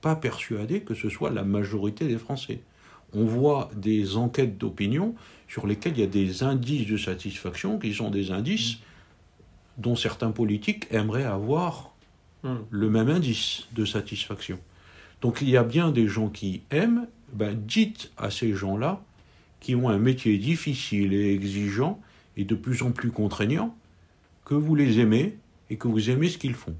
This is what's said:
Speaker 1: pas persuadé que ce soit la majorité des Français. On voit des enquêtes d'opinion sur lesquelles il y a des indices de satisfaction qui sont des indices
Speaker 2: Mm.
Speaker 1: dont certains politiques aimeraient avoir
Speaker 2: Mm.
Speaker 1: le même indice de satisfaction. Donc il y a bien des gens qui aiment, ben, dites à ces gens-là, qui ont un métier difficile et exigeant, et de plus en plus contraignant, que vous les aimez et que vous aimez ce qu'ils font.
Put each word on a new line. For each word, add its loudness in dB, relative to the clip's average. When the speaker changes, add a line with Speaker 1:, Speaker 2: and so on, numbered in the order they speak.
Speaker 1:
pas 2
persuadé -2
que -6
ce -4
soit -2
la -2
majorité 0
des 0
Français. -6
On 4
voit 2
des 2
enquêtes 0
d'opinion -2
sur -6
lesquelles -2
il 2
y 6
a 2
des 0
indices 0
de 0
satisfaction -4
qui -4
sont -4
des -2
indices -2
Speaker 2:
Mm. -20
Speaker 1:
dont 0
certains -2
politiques -2
aimeraient 0
avoir -2
Speaker 2:
Mm. -4
Speaker 1:
le 2
même 4
indice 0
de 0
satisfaction. -6
Donc 0
il 2
y 8
a 8
bien 4
des 4
gens 0
qui -6
aiment, 2
ben, -2
dites -2
à -4
ces 0
gens-là, -2
qui -2
ont 2
un 4
métier 4
difficile 0
et 2
exigeant, -2
et -2
de 0
plus -4
en 0
plus -2
contraignant, 0
que -2
vous 4
les 6
aimez 4
et -6
que -2
vous 2
aimez 2
ce -6
qu'ils -4
font. -10